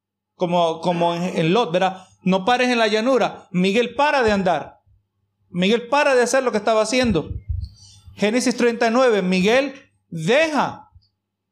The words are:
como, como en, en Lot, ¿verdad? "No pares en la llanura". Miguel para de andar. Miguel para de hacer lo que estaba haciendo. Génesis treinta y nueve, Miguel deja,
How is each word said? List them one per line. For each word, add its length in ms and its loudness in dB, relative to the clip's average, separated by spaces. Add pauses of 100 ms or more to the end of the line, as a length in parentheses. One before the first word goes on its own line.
(340)
como, 480 -2
como 340 -2
en, 220 -6
en 160 0
Lot, 180 0
¿verdad? 340 -2 (180)
"No 200 0
pares 260 0
en 100 0
la 80 2
llanura". 640 0
Miguel 440 0
para 280 2
de 80 2
andar. 480 -2 (680)
Miguel 380 0
para 280 2
de 80 4
hacer 200 0
lo 80 -2
que 60 0
estaba 240 0
haciendo. 500 0 (880)
Génesis 400 0
treinta 300 0
y 40 0
nueve, 300 2
Miguel 520 2 (360)
deja, 800 -2 (640)